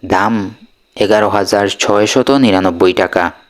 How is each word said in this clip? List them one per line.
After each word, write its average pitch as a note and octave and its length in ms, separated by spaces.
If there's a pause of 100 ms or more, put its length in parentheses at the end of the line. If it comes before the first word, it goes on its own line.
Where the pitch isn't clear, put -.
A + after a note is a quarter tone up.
(120)
দাম G2+ 220 (680)
এগারো G#2+ 320
হাজার G2+ 280 (180)
ছয়শত G#2+ 460 (160)
নিরানব্বই F#2 580
টাকা। F2+ 220 (260)